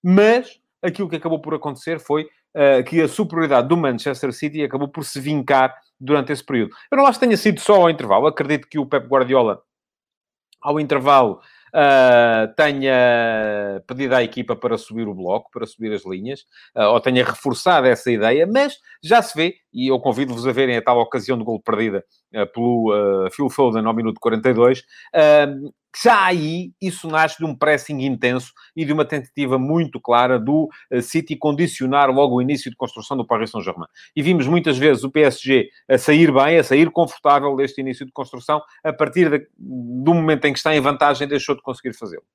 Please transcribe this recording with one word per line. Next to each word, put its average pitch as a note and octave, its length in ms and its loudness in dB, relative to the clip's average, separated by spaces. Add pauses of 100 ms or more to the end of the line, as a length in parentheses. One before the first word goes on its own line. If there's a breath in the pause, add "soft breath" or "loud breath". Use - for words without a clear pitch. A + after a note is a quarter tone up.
Mas G#3 580 2 (220)
aquilo F3 260 -6
que D#3+ 80 -8
acabou D#3+ 240 -4
por D#3 140 -8
acontecer D3+ 460 -8
foi, D3+ 260 -4 (280 soft breath)
ah, C#3 280 4
que E3 180 0
a D#3 80 2
superioridade D3+ 600 0
do E3+ 80 2
Manchester C3 560 -4
City D3+ 300 -8
acabou C#3 260 -6
por C#3+ 160 -12
se C#3 160 -12
vincar C3+ 540 0 (260)
durante C#3 320 -2
esse C3 120 -8
período. A#2 300 -4 (160 loud breath)
Eu C4+ 80 0
não C#4 80 4
acho B3 140 2
que C4 40 2
tenha A3+ 120 2
sido G3 240 0
só G#3 140 4
ao F3 160 6
intervalo. A#2+ 360 0
Acredito D3+ 420 -2
que D3+ 100 -8
o C3+ 80 -4
Pep C3+ 200 -4
Guardiola, B2+ 560 0 (1000)
ao D3 200 -2
intervalo, C3+ 600 2 (320 soft breath)
ah, A#2+ 840 4
tenha A#2 1300 0
pedido B2+ 280 -4
à B2 80 2
equipa A#2 340 -6
para A2+ 220 -4
subir A2+ 280 -10
o G#2 80 -8
bloco, F#2 380 -6
para A2+ 140 -10
subir A2 260 -10
as G2+ 120 -8
linhas, F#2+ 400 -12 (300 soft breath)
ah, G#2+ 160 2
ou A#2+ 100 2
tenha B2+ 240 2
reforçado C#3+ 640 0
essa B2 240 0
ideia, A#2+ 360 2
mas C4+ 320 -2 (240 soft breath)
já A3 180 2
se - 160 -10
vê, D#3+ 200 -4 (160)
e B2+ 180 -4
eu B2+ 100 0
convido-vos B2 460 -4
a C3 60 0
verem B2+ 240 0
a A2 60 -2
tal A#2+ 160 2
ocasião A#2+ 380 -2
de A2 80 -6
gol A2 160 -6
perdida, G#2+ 440 -2 (300)
ah, G#2 120 -2
pelo, A#2 460 -2
ah, G2 380 0
Phil C#3 200 -4
Foden A2+ 340 0
ao A2+ 100 0
minuto A2+ 260 -4
quarenta A2+ 280 -2
e B2 60 2
dois, B2 300 2 (300 loud breath)
ah, D3+ 320 6 (480)
que - 80 -14
já G#3+ 240 4
aí F3 520 -4
isso F3+ 300 -8
nasce D#3 300 0
de E3 80 -6
um D3 80 -6
pressing D3 500 -2
intenso B2 480 -4 (240 soft breath)
e D#3+ 80 -6
de C#3+ 80 -2
uma D#3 100 0
tentativa C3+ 560 -4
muito C#3+ 400 -4
clara B2 400 0
do, D3 300 -2 (220 loud breath)
eh, B2+ 100 -2
City D#3+ 340 -6
condicionar C#3+ 760 -2
logo C3 260 2
o B2 60 0
início C3 280 -4
de A2+ 60 -20
construção A#2+ 400 -10
do A2+ 100 -6
Paris A2 240 -4
Saint-Germain. F2 380 -10 (260 soft breath)
E D3+ 60 -4
vimos D3+ 260 0
muitas D#3 300 0
vezes C3+ 280 2
o C3+ 60 -6
P D3+ 120 2
S C3 200 2
G C3 280 0 (180 soft breath)
a C3 80 4
sair D3+ 340 4
bem, C#3+ 280 4
a C3+ 60 2
sair D#3 260 2
confortável C#3+ 640 0
deste C3+ 240 -4
início C3 240 -8
de C3 80 -20
construção, C3+ 480 -6 (240 soft breath)
a D#3 80 -4
partir D#3 380 0
de, C#3+ 180 -4 (100)
do B2+ 540 -4
momento D#3 320 2
em C#3+ 80 0
que C3 60 -8
está D#3 180 0
em C#3+ 40 2
vantagem, C#3+ 460 0
deixou C#3+ 280 -4
de - 80 -10
conseguir B2+ 320 -10
fazê-lo. F2+ 300 -16 (100)